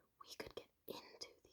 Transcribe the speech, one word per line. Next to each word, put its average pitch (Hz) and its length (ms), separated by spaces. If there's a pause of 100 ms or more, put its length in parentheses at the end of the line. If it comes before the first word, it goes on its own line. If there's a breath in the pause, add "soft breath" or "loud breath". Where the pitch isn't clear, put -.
(260 loud breath)
We - 120
could - 180
get - 120 (200)
into - 420 (120)
the - 100